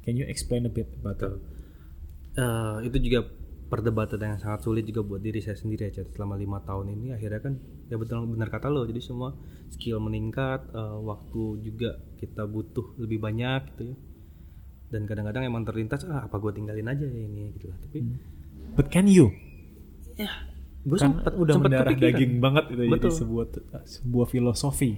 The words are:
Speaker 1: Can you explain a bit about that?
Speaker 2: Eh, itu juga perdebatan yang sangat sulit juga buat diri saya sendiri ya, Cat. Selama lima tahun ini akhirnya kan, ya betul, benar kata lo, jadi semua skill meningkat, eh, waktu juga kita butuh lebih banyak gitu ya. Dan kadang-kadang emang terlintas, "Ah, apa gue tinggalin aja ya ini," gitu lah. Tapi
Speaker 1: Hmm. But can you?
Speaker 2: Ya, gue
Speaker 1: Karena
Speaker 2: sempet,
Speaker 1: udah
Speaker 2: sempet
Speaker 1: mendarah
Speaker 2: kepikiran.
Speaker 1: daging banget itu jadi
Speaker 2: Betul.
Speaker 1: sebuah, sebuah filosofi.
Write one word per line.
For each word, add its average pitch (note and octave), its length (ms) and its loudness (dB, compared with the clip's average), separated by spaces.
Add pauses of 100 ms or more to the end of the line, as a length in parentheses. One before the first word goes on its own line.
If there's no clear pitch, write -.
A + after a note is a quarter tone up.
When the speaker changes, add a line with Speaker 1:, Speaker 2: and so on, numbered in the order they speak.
Speaker 1:
Can A#2+ 140 -2
you C3 100 0
explain - 400 -2
a A#2 60 0
bit A2+ 240 -2
about G2+ 240 -6
that? G2 160 -4 (1000)
Speaker 2:
Eh, A2+ 500 0
itu B2+ 160 -2
juga B2 260 4 (400)
perdebatan A2 540 0
yang G#2 180 -2
sangat G#2+ 240 -4
sulit A2+ 220 0
juga A2 180 -2
buat G2+ 160 -4
diri A2 200 -4
saya G2+ 160 -4
sendiri G#2+ 320 -4
ya, F#2+ 60 -4
Cat. - 200 -8
Selama G2+ 220 -4
lima G2 260 -4
tahun G2 320 -6
ini A#2 200 -6
akhirnya G#2+ 280 -4
kan, C3+ 140 -2 (320)
ya A#2 100 -4
betul, A#2 300 -2
benar A2 220 -2
kata C#3 200 -4
lo, C#3+ 160 2
jadi A#2 160 -4
semua B2+ 340 -6 (340)
skill A2+ 300 -4
meningkat, A2 680 -2
eh, G#2+ 320 -6
waktu G#2+ 420 -6 (200)
juga A2 280 -4 (240)
kita - 300 -8
butuh G#2+ 520 -6
lebih A2 220 -2
banyak A#2 420 0 (100)
gitu - 140 -10
ya. B2+ 120 -8 (920)
Dan G#2+ 180 -4
kadang-kadang G#2+ 380 -2
emang A#2 200 0
terlintas, A2 400 -2
"Ah, C#3+ 180 -4
apa G#2 160 -4
gue G#2 160 0
tinggalin G#2+ 320 -4
aja C#3+ 180 -2
ya A#2+ 160 -4
ini," G#2 320 -6
gitu - 140 -12
lah. F#2 140 -10
Tapi - 200 -8
Speaker 1:
Hmm. A#2+ 180 -2 (540)
But - 160 6
can F#3 180 6
you? F3+ 240 12 (840)
Speaker 2:
Ya, G#3+ 160 -6 (500)
gue C#3 140 2
Speaker 1:
Karena C#3+ 240 6
Speaker 2:
sempet, E3 160 2
Speaker 1:
udah E3 180 6
Speaker 2:
sempet C#3 160 8
Speaker 1:
mendarah C3 220 6
Speaker 2:
kepikiran. D#3 220 8
Speaker 1:
daging C3 240 6
banget C3+ 320 6
itu B2 160 0
jadi A#2 160 8
Speaker 2:
Betul. A#2 160 6
Speaker 1:
sebuah, A2+ 280 0 (400)
sebuah A#2+ 440 2
filosofi. B2 680 2